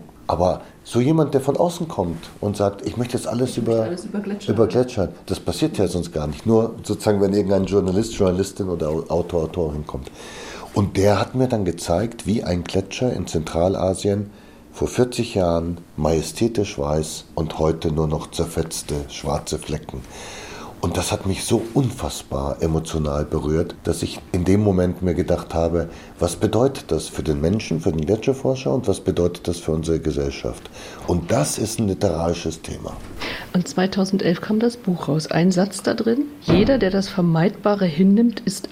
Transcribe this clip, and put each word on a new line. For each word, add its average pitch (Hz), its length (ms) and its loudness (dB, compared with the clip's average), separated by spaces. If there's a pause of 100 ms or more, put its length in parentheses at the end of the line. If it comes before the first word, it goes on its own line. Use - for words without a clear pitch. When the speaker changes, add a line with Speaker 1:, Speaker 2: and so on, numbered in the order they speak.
(280)
Speaker 1:
aber 87 320 2 (240)
so - 160 -2
jemand, 156 340 4
der 208 60 6
von 139 160 0
außen 170 320 0
kommt 85 400 -4 (140)
und 101 160 0
sagt, 101 280 0
„Ich - 120 -6
möchte 123 180 -2
jetzt 123 100 -4
alles 127 260 0
Speaker 2:
Ich - 80 -4
möchte 117 120 2
Speaker 1:
über, 113 120 2
Speaker 2:
alles 175 200 -6
über - 160 -6
Gletscher - 320 -4
Speaker 1:
über 110 120 4
Speaker 2:
hören. 101 60 4
Speaker 1:
Gletscher“, 113 400 0 (180)
das 92 120 -2
passiert 156 380 -2
ja 98 100 4
sonst 80 240 -2
gar 76 160 -2
nicht. 73 180 -6
Nur 110 280 4 (100)
sozusagen, 101 380 2
wenn 98 100 4
irgendein 98 320 4
Journalist, 95 520 2
Journalistin 92 520 0
oder 85 220 -2
Autor, 82 540 0
Autorin 78 440 -2
kommt. 67 240 -8 (640)
Und - 240 2
der 101 240 6
hat - 140 -4
mir 131 120 4
dann 113 160 2
gezeigt, 87 640 -2
wie 110 160 2
ein 87 220 -2
Gletscher - 480 -2
in - 140 -4
Zentralasien 95 1040 0 (440)
vor - 160 -2
vierzig 123 460 0
Jahren 85 420 2 (180)
majestätisch 82 800 0
weiß 76 460 -2 (100)
und 78 260 -4
heute 80 340 2
nur 78 140 0
noch 78 220 -2
zerfetzte - 640 -4 (120)
schwarze 73 500 -4
Flecken. 73 440 -8 (800)
Und 87 160 -4
das 90 160 -2
hat 104 140 -2
mich 95 180 -2
so 113 200 2 (100)
unfassbar 71 880 -2
emotional 78 640 0
berührt, 78 480 0 (100)
dass 85 200 -2
ich - 160 -4 (120)
in 87 140 0
dem 98 160 6
Moment 90 400 2
mir 90 140 2
gedacht 85 400 0
habe, 82 340 2 (300)
„Was 87 160 0
bedeutet 117 560 0
das 80 160 0
für - 160 -8
den 71 180 0
Menschen, 104 380 0
für 101 120 0
den 78 140 0
Gletscherforscher 131 680 0
und 135 160 -2
was 95 120 2
bedeutet 85 480 0
das 87 100 0
für - 140 -4
unsere 80 280 0
Gesellschaft?“ 69 720 -4 (380)
Und 87 240 0
das 143 260 0
ist - 220 -4
ein 110 80 0
literarisches 82 720 0
Thema. - 320 -10 (600)
Speaker 2:
Und 180 120 0
zweitausendelf 190 720 0
kam 214 200 0
das 233 180 2
Buch - 300 -2
raus. 156 180 0
Ein 175 260 4
Satz 185 300 0
da - 140 0
drin, 233 300 2 (180)
„Jeder, 214 340 6
der 190 140 2
das 196 180 0
Vermeidbare 180 800 2
hinnimmt, 196 540 4
ist - 300 -4